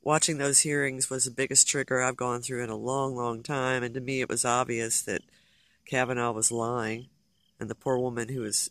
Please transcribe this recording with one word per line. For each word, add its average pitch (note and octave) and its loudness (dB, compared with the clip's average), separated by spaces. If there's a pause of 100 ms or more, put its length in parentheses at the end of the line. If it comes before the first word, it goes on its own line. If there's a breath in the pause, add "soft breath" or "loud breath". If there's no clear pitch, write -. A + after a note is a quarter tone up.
watching D#3 2
those C#3 4
hearings C#3 0
was C3 0
the C3 -4
biggest C3+ 4
trigger C3 0
I've B2+ 0
gone B2 -2
through B2 -4
in A2+ -6
a G#2+ -6
long, C3+ -2
long A#2 -2
time, B2+ 0
and A#2+ -4
to C3 -4
me C3 -2
it B2+ -2
was A#2 0
obvious A#2+ 0
that - -2 (640 soft breath)
Kavanaugh B2 0
was G#2+ 0
lying, A#2 -2 (520)
and A2 -8
the A2 -6
poor C3 -2
woman A#2+ -2
who C3 -6
was, G#2+ -2